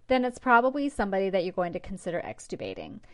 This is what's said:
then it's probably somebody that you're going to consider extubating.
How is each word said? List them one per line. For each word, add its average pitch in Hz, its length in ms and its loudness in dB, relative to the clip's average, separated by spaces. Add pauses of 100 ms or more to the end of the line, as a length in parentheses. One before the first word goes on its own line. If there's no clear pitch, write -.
then 254 160 4
it's 247 160 -4
probably 262 480 4
somebody 196 420 0
that 185 140 2
you're 180 80 -4
going 175 200 -2
to 185 60 -4
consider 180 480 -6
extubating. 95 720 -10 (160)